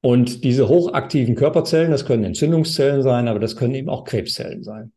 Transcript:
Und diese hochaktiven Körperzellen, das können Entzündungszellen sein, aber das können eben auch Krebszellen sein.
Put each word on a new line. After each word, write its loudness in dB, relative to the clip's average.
Und 2
diese 2
hochaktiven 2
Körperzellen, 2
das 0
können 0
Entzündungszellen 0
sein, 2
aber -2
das -4
können -2
eben -8
auch -8
Krebszellen -6
sein. -16